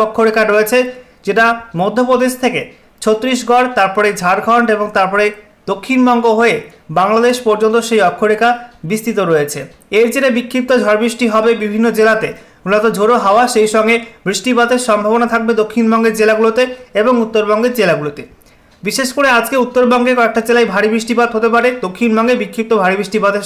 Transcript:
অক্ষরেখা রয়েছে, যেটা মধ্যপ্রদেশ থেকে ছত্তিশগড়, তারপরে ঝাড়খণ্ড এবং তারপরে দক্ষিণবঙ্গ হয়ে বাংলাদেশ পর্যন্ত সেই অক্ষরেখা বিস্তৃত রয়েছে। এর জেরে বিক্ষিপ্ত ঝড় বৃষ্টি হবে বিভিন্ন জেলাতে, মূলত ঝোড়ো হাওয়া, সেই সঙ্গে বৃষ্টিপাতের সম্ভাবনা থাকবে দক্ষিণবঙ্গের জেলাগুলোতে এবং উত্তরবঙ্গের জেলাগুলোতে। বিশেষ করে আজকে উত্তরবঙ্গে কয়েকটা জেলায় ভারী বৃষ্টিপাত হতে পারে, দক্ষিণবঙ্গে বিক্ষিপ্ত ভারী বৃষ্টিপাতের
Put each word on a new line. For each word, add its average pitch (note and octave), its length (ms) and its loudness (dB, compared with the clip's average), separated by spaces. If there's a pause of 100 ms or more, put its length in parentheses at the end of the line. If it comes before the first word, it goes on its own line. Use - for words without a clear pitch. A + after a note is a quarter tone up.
অক্ষরেখা A3 380 0
রয়েছে, G#3+ 340 2 (480)
যেটা G3+ 200 2 (340)
মধ্যপ্রদেশ B3 540 0 (100)
থেকে B3 180 -2 (420)
ছত্তিশগড়, A#3+ 640 0 (100)
তারপরে G3+ 320 0 (120)
ঝাড়খণ্ড G#3+ 540 0
এবং G#3 120 -2 (100)
তারপরে G3 280 0 (440)
দক্ষিণবঙ্গ B3 560 0 (140)
হয়ে A3+ 160 2 (440)
বাংলাদেশ A3+ 360 2 (120)
পর্যন্ত A3 280 2 (120)
সেই A3 220 2
অক্ষরেখা G#3+ 400 0 (400)
বিস্তৃত G#3+ 300 -4 (120)
রয়েছে। D3 280 0 (380)
এর A#3 160 4
জেরে C4+ 240 0
বিক্ষিপ্ত B3+ 340 -2 (120)
ঝড় G#3 200 2
বৃষ্টি A#3+ 300 -2
হবে A3+ 180 2 (120)
বিভিন্ন G#3+ 240 0 (120)
জেলাতে, G#3+ 300 2 (340)
মূলত G#3 220 0 (120)
ঝোড়ো G#3+ 180 2 (100)
হাওয়া, G#3 180 4 (100)
সেই G#3+ 220 2
সঙ্গে A3 200 2 (320)
বৃষ্টিপাতের A#3+ 600 0
সম্ভাবনা A3 460 2
থাকবে A3+ 180 0 (100)
দক্ষিণবঙ্গের A3+ 580 0
জেলাগুলোতে A3 440 2 (380)
এবং B3 120 2 (100)
উত্তরবঙ্গের G#3+ 560 0
জেলাগুলোতে। D3 420 -2 (640)
বিশেষ B3+ 320 -4
করে C#4+ 120 2 (120)
আজকে A#3+ 160 -2 (100)
উত্তরবঙ্গে B3 520 2
কয়েকটা A3+ 300 0
জেলায় A#3+ 260 2
ভারী G#3 200 0
বৃষ্টিপাত A#3 420 0
হতে A3+ 180 0
পারে, A#3+ 160 2 (160)
দক্ষিণবঙ্গে A3+ 560 0
বিক্ষিপ্ত A3 300 -6 (100)
ভারী F#3 180 2
বৃষ্টিপাতের G3+ 460 -2